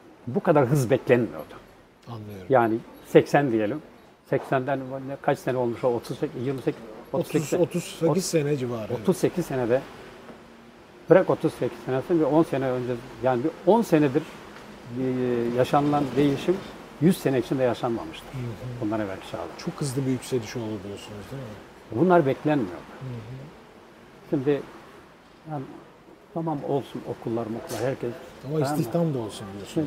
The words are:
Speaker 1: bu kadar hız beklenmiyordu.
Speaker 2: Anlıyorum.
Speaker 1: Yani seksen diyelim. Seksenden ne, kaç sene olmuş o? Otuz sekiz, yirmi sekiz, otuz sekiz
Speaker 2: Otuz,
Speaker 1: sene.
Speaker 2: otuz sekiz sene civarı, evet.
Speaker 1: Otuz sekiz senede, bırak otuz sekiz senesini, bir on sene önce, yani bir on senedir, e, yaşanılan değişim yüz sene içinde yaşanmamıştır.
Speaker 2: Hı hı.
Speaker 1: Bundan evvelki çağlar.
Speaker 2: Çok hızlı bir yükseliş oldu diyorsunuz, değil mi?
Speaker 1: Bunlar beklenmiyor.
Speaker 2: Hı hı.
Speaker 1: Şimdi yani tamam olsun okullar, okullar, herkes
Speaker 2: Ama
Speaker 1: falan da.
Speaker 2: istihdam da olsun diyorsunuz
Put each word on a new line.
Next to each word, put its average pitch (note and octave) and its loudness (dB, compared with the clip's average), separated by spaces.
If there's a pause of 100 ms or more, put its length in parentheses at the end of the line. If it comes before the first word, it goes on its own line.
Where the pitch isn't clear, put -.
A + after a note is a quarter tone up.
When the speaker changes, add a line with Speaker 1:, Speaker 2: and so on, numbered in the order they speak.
(280)
Speaker 1:
bu C3+ -2
kadar D3 6
hız C3 2
beklenmiyordu. A2+ 2 (540)
Speaker 2:
Anlıyorum. G#2 -12
Speaker 1:
Yani A#2 6 (300)
seksen C#3+ 6
diyelim. A2+ 0 (480)
Seksenden C3+ 0
ne, C3+ -8
kaç C#3+ 2
sene B2+ -2
olmuş A#2 0
o? C3+ 2
Otuz A#2+ -2
sekiz, C3+ -4
yirmi C3+ -2
sekiz, - -2 (320)
otuz - -2
sekiz D3+ 0
Speaker 2:
Otuz, E3+ 2
Speaker 1:
sene. - 0
Speaker 2:
otuz F3 2
sekiz - -6
sene D3 2
civarı, A#2+ -4
evet. A#2+ -2
Speaker 1:
Otuz F3+ 2
sekiz D#3+ 0
senede, B2+ 2 (1300)
bırak F3 8
otuz C#3+ 0
sekiz - -4
senesini, C3+ 0
bir D#3 4
on D#3 6
sene C3+ 0
önce, B2+ -2 (300)
yani B2+ 2
bir D#3+ 0 (200)
on A3+ 6
senedir, D3+ 4 (760)
e, C3 -2 (540)
yaşanılan C#3+ 4 (120)
değişim C#3+ 2 (460)
yüz F3 6
sene C3 2
içinde C3 0
yaşanmamıştır. A2+ -2
Speaker 2:
Hı C3 -10
hı. B2+ -6 (400)
Speaker 1:
Bundan A2 0
evvelki F#2+ -6
çağlar. F2 -6 (120)
Speaker 2:
Çok - -6
hızlı C3+ -2
bir C3 2
yükseliş A#2+ -4
oldu A2 -6
diyorsunuz, G2+ -12
değil C3+ -10
mi? - -8
Speaker 1:
Bunlar F3 6
beklenmiyor. C#3 0
Speaker 2:
Hı - -14
hı. B2 -12 (840)
Speaker 1:
Şimdi C#3+ 0 (880)
yani C#3 -6 (720)
tamam E3 -2 (100)
olsun C3+ -2
okullar, A#2 -4
okullar, A2+ -6
herkes A#2+ -4 (400)
Speaker 2:
Ama D#3 0
Speaker 1:
falan D3 0
da. - 2
Speaker 2:
istihdam E3 0
da B2+ -2
olsun G#2 -8
diyorsunuz G2 -12 (140)